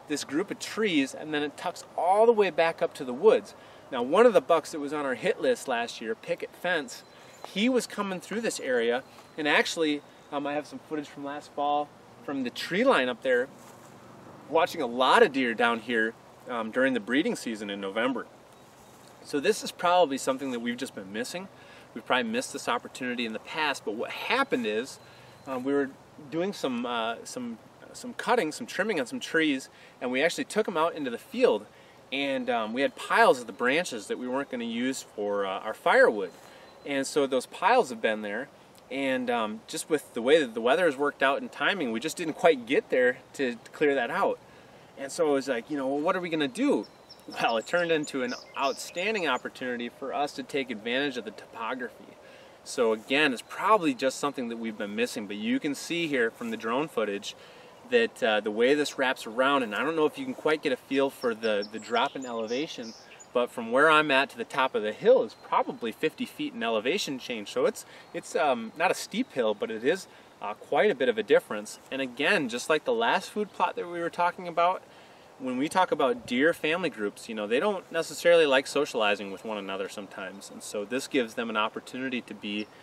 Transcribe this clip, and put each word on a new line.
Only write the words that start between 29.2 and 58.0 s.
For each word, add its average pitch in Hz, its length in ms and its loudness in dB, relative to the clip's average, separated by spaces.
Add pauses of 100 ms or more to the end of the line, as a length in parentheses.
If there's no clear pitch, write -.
and 127 120 -4
we 131 100 0
actually 160 240 0
took 214 220 -2
'em 185 100 -4
out 160 160 2
into 143 160 -6
the 117 80 -6
field, 160 480 2 (460)
and, 131 400 -2
um, 110 200 0
we 127 100 -2
had 135 140 0
piles 180 460 4
of 113 60 -12
the 110 60 -14
branches 131 540 -2
that 113 120 -6
we 127 80 -8
weren't 135 240 -4
gonna 120 120 -6
use 120 380 -2
for, 101 440 -2
uh, 95 160 -4
our - 120 -6
firewood. 170 580 4 (520)
And 139 220 -2
so 143 220 2
those 131 180 0
piles 190 460 2
have 113 100 -10
been 107 220 0
there, 107 240 -6 (420)
and, 254 400 -2
um, 220 380 -2
just - 200 -8
with - 280 -2
the 120 60 -4
way 147 180 6
that 117 160 -2
the 117 60 -4
weather 147 240 4
has 135 120 2
worked 143 240 0
out 139 180 4
and 123 120 -10
timing, 156 400 -2
we 113 80 -2
just 151 180 -6
didn't 160 160 -4
quite 143 320 4
get 147 240 0
there 127 300 2 (140)
to 123 240 -2 (140)
clear 143 220 2
that 127 160 0
out. 160 300 0 (580)
And 135 140 -12
so 165 180 2
I - 40 4
was 135 140 0
like, 117 220 -2
you 147 80 -4
know, 135 80 -2
"Well, 139 140 0
what 180 160 0
are 185 40 -2
we 180 100 -6
gonna 156 180 0
do?" 175 400 0 (520)
Well, 120 180 2
it 110 100 -4
turned 175 240 0
into 143 320 0
an 123 100 -4 (240)
outstanding 175 720 -2
opportunity 123 640 -4
for 131 220 -10
us 143 220 -2
to 135 100 -10
take 127 280 -4
advantage 123 460 -4
of 107 80 -8
the 110 60 -10
topography. - 840 -10 (460)
So 113 300 2
again, 135 380 2
it's 113 160 -6
probably 175 460 2
just 131 260 -2
something 139 300 -4
that 117 80 -6
we've 113 200 -8
been 104 180 -6
missing, 117 320 -2
but 104 80 -8
you 113 240 0
can 143 160 -4
see 170 320 -4
here 123 240 2
from 120 180 -10
the 110 80 -6
drone 120 300 -2
footage 101 480 -4 (560)
that, 113 320 2